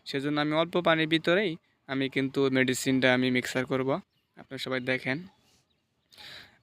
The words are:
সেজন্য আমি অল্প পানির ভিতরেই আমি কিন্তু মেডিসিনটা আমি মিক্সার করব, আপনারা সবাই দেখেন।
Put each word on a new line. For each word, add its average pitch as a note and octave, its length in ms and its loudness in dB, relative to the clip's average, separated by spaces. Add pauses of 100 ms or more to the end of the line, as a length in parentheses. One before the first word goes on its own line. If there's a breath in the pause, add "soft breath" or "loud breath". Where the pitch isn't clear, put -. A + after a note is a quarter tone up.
সেজন্য D3 360 -4
আমি D3+ 120 0
অল্প E3+ 280 0
পানির D#3+ 280 2
ভিতরেই E3 480 2 (300)
আমি C3+ 220 -2
কিন্তু C3+ 420 0
মেডিসিনটা C3 640 4
আমি B2+ 160 2
মিক্সার B2 360 0
করব, C3 220 -2 (480)
আপনারা - 220 -14
সবাই C3 220 -4
দেখেন। C3 380 -2 (1400 loud breath)